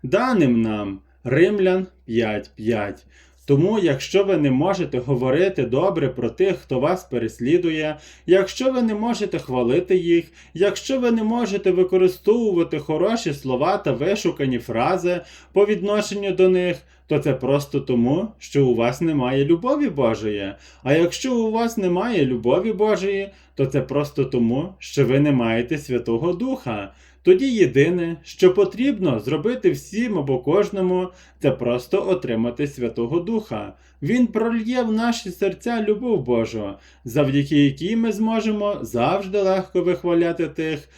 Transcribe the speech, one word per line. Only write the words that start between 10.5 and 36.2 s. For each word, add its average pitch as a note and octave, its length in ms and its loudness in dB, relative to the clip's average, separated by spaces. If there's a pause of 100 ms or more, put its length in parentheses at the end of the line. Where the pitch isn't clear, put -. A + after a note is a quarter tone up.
якщо G3+ 460 0
ви A#3+ 100 2
не A3+ 120 2
можете G3+ 480 0
використовувати F#3 1080 2
хороші E3+ 560 -2
слова C#3 420 0
та D#3+ 160 -2
вишукані C#3+ 680 -2
фрази E3+ 640 0 (320)
по G3+ 140 6
відношенню G3+ 680 -2
до F#3 160 6
них, F3+ 280 2 (300)
то D3 120 0
це C#3 140 0
просто C#3 480 -2
тому, C3+ 480 0 (100)
що C#3 280 0
у A#2+ 80 4
вас A#2 260 0
немає C#3 440 0
любові B3 440 0
Божої. G#2+ 680 -2 (280)
А C3+ 120 2
якщо F3 420 0
у A3 140 0
вас A3+ 260 -2
немає F#3 500 0
любові D#3+ 460 0
Божої, G3 580 0 (240)
то C3+ 120 0
це C#3 140 -2
просто C#3+ 440 -2
тому, B2+ 540 0
що - 280 0
ви C3+ 140 4
не D3 120 4
маєте A#2+ 460 0
Святого B2 540 -2
Духа. F3 600 -6 (320)
Тоді C#4 240 6
єдине, E3+ 720 2
що F#3 320 4
потрібно F#3+ 680 0
зробити D#3 500 0
всім G3 480 -4
або C3+ 200 -2
кожному, F#3 680 0 (300)
це C#3+ 120 2
просто B2 580 -2
отримати A#2+ 580 -2
Святого B2 540 -4
Духа. E3+ 520 -6 (300)
Він A#3 240 2
прольє A#3 560 -2
в A3 100 -2
наші A3+ 380 -2
серця G#3+ 580 -4
любов G#3+ 340 0